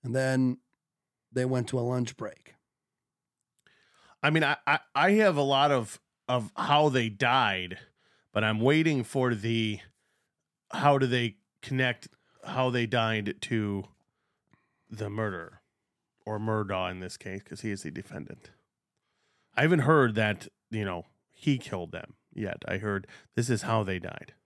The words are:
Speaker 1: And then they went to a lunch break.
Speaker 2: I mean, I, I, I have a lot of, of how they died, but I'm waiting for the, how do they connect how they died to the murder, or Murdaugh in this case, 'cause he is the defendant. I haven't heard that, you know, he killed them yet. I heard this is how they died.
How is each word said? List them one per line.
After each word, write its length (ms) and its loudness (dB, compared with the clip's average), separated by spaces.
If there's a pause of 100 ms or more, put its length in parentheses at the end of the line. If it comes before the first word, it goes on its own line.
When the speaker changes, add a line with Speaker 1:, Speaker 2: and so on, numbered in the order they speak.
Speaker 1:
And 120 -4
then 420 2 (720)
they 140 -2
went 240 0
to 100 -2
a 40 0
lunch 340 -2
break. 380 -12 (1700)
Speaker 2:
I 100 4
mean, 120 4
I, 140 2 (100)
I, 140 2 (160)
I 160 4
have 240 4
a 60 2
lot 280 4
of, 300 -2 (260)
of 300 -2
how 320 4
they 200 2
died, 720 0 (540)
but 100 0
I'm 160 0
waiting 460 2
for 280 0
the, 460 -2 (960)
how 260 4
do 80 2
they 300 0 (240)
connect 480 -4 (360)
how 240 -2
they 160 0
died 580 -2
to 420 -4 (1040)
the 180 -8
murder, 520 -6 (680)
or 140 -6
Murdaugh 500 -2
in 80 -10
this 180 -12
case, 280 -10
'cause 160 -14
he 100 -6
is 140 -8
the 80 -8
defendant. 580 -14 (1040)
I 80 2
haven't 180 4
heard 360 4
that, 320 0 (200)
you 160 -4
know, 220 -6 (240)
he 280 0
killed 340 -8
them 220 -12 (200)
yet. 320 -6
I 120 -4
heard 280 -4 (300)
this 120 0
is 140 0
how 220 0
they 160 -4
died. 340 -14 (120)